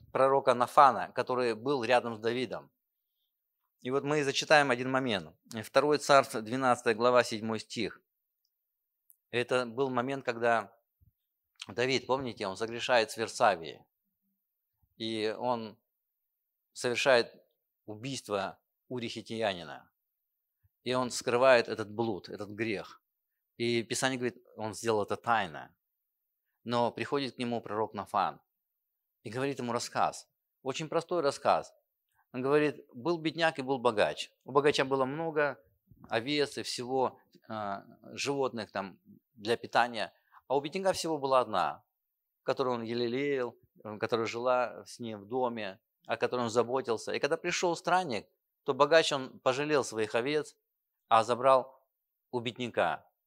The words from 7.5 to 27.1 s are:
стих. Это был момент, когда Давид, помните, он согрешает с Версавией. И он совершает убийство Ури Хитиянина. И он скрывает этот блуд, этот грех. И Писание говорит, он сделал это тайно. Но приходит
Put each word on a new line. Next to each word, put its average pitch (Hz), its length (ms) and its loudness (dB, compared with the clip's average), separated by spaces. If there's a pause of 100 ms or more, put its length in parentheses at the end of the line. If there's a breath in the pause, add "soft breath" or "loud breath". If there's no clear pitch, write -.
стих. - 400 -8 (1300)
Это 123 360 0
был 127 240 -4
момент, 127 340 -4
когда 117 480 0 (920)
Давид, 120 400 -2
помните, 123 400 -4
он 95 100 -6
согрешает 113 540 0
с - 60 -12
Версавией. 101 680 0 (1120)
И 110 420 -4
он 113 380 -4 (960)
совершает 123 640 2 (500)
убийство 107 720 -6 (300)
Ури 123 200 -6
Хитиянина. 95 840 -6 (960)
И 123 100 -2
он 127 160 -2
скрывает 120 580 6
этот 107 220 -6
блуд, 104 380 -4
этот 98 220 -12
грех. 104 520 -6 (540)
И 117 260 0
Писание 131 360 -2
говорит, 120 240 -6 (140)
он 107 180 -8
сделал 110 280 0
это 101 140 -4
тайно. 85 580 -4 (920)
Но 120 260 0
приходит 127 460 -4